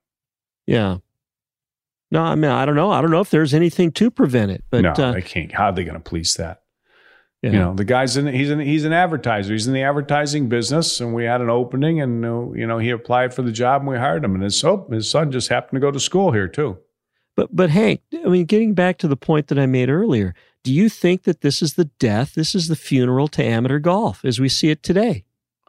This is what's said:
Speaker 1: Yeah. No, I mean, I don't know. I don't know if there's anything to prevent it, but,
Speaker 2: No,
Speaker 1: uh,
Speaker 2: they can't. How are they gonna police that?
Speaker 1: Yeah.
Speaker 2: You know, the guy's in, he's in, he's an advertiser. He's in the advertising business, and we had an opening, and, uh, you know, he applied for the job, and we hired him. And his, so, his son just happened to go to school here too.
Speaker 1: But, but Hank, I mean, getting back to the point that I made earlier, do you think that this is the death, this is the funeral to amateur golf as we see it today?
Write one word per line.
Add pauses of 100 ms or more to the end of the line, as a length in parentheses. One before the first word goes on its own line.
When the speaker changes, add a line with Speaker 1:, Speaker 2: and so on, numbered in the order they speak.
(680)
Speaker 1:
Yeah. (1120)
No,
I
mean,
I
don't
know.
I
don't
know
if
there's
anything
to
prevent
it,
but,
Speaker 2:
No,
Speaker 1:
uh,
Speaker 2:
they
can't.
How
are
they
gonna
police
that? (800)
Speaker 1:
Yeah.
Speaker 2:
You
know,
the
guy's
in,
he's
in,
he's
an
advertiser.
He's
in
the
advertising
business,
and
we
had
an
opening,
and,
uh,
you
know,
he
applied
for
the
job,
and
we
hired
him.
And
his,
so,
his
son
just
happened
to
go
to
school
here
too. (600)
Speaker 1:
But,
but
Hank, (120)
I
mean,
getting
back
to
the
point
that
I
made
earlier, (320)
do
you
think
that
this
is
the
death,
this
is
the
funeral
to
amateur
golf
as
we
see
it
today? (460)